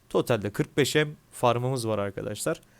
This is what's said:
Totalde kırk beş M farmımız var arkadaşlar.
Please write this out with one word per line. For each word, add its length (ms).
Totalde 420
kırk 260
beş 180
M 120
farmımız 560
var 120
arkadaşlar. 640